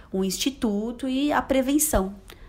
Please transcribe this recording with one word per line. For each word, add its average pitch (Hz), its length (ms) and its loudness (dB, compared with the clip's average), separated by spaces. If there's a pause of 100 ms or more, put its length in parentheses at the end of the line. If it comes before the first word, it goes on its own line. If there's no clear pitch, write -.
(140)
um 190 100 2
instituto 220 840 -2
e 269 240 0
a 294 100 2
prevenção 262 720 2 (360)